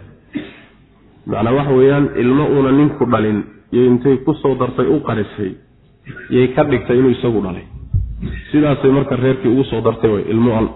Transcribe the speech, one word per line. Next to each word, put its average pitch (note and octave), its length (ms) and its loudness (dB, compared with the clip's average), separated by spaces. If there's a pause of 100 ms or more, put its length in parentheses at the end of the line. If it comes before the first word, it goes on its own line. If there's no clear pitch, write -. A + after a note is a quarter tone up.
(1300)
Macnaa G#2+ 280 -2
waxa C#3+ 180 -2
weeyaan, C3+ 380 4 (100)
ilmo B2+ 280 2
uuna C3+ 240 2
ninku C#3+ 340 2
dhalin, G#2+ 380 0 (280)
iyo B2 140 4
intay B2 320 2
ku D3 180 -2
soo C3+ 200 -2
dartay B2+ 300 -2
u D3 140 0
qarisay, G#2 520 -6 (760)
yay B2 180 4
ka D3 160 -2
dhigtay B2+ 360 0
inuu C3 120 4
isagu A2+ 300 -2
dhalay. F#2 220 -8 (880)
Sidaasay C#3+ 400 2
marka C3+ 240 0
reerkii B2+ 340 0
ugu C3 140 2
soo A2+ 180 -4
dartay A2+ 300 0
way, G2 180 -2
ilmo A2+ 260 2
aan, A2 200 0